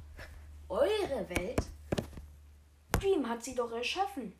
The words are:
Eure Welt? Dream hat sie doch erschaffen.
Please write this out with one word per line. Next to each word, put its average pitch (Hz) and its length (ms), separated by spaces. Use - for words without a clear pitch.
Eure 277 600
Welt? 180 340
Dream 349 360
hat 233 160
sie 262 100
doch 240 160
erschaffen. 240 680